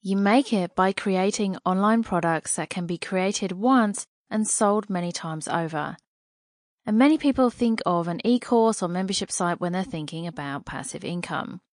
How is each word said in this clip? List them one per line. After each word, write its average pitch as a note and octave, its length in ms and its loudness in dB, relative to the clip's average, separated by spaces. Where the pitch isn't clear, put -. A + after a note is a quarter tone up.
You F#3+ 140 -2
make G#3+ 380 4
it F3+ 220 0
by F#3+ 180 4
creating F#3+ 720 0
online G#3 380 2
products E3 520 -2
that D#3 140 -6
can F3+ 160 -4
be E3+ 120 -4
created F#3+ 540 -2
once A3 540 2
and G#3+ 180 0
sold G#3 420 2
many F3 220 -2
times D#3+ 360 -8
over. D#3 480 -4
And G#3+ 100 2
many D4 220 6
people C4 320 2
think A3+ 340 0
of E3+ 220 0
an E3+ 180 -4
e-course A3+ 560 4
or F3 80 -2
membership F#3 400 -2
site F3 320 -2
when F3 120 -2
they're F#3 100 -2
thinking D#3+ 420 -8
about C#3+ 400 -8
passive - 380 -10
income. F3 580 -6